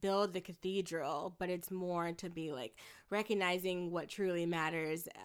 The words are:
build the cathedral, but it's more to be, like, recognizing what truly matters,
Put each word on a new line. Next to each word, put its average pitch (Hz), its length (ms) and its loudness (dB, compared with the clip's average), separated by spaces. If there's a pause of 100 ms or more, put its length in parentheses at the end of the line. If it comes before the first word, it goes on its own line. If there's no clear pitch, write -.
build 196 320 4
the 180 80 -2
cathedral, 165 960 -2
but 180 100 0
it's 180 220 -2
more 180 400 0
to 170 180 -6
be, 160 220 -4
like, 123 240 -6 (340)
recognizing 185 840 2
what 170 180 -2
truly 175 360 2
matters, 160 600 0 (180)